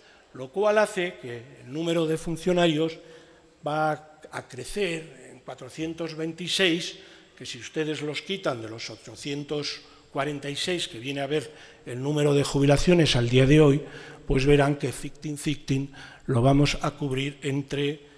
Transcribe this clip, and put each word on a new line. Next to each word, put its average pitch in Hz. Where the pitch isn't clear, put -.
lo 131
cual 208
hace 190
que 120
el 123
número 165
de 156
funcionarios 165
va 151
a -
crecer 151
en 127
cuatrocientos 156
veintiséis, 165
que 127
si 127
ustedes 151
los 147
quitan 170
de 110
los 113
ochocientos 143
cuarenta 143
y 143
seis 175
que 117
viene 139
a 139
ver 151
el 123
número 147
de 143
jubilaciones 143
al 120
día 127
de 151
hoy, 147
pues 135
verán 143
que 131
fictin 147
fictin 139
lo 123
vamos 139
a 156
cubrir 139
entre 143